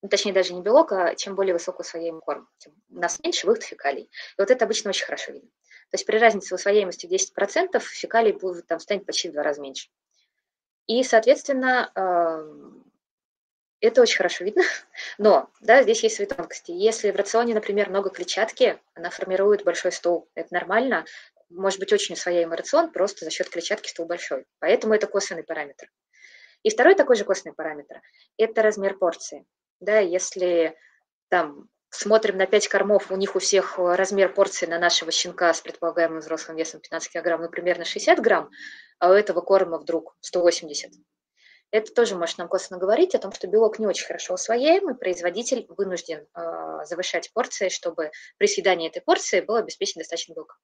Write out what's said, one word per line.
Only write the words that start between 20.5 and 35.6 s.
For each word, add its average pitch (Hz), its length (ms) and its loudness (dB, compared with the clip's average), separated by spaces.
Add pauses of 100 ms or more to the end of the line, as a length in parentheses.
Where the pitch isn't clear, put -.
нормально, 180 520 -2 (460)
может 190 300 -4
быть 190 120 0
очень 196 220 0
усвояемый 170 420 -2
рацион 330 360 0
просто 185 320 -2
за 160 60 -8
счёт - 180 -4
клетчатки, 175 400 -6
что - 160 -8
большой. - 420 -8 (120)
Поэтому 214 360 2
это 208 120 0
косвенный 190 380 -6
параметр. 151 460 -12 (720)
И 214 80 2
второй 285 240 8
такой 277 220 4
же 202 80 -2
косвенный 175 300 -4
параметр — 151 460 -12 (360)
это 220 260 2
размер 196 360 0
порции. - 480 -4 (340)
Да, 208 180 2
если 180 760 0 (520)
там 151 400 -2 (220)
смотрим 208 460 2
на 190 100 2
пять 208 220 4
кормов, 202 420 2
у 190 60 -4
них 196 200 -2
у - 20 2
всех, 190 400 0
э, 175 160 2
размер 190 380 2
порции 196 340 0
на 165 120 -4
нашего 170 320 0
щенка 170 440 0
с - 60 -6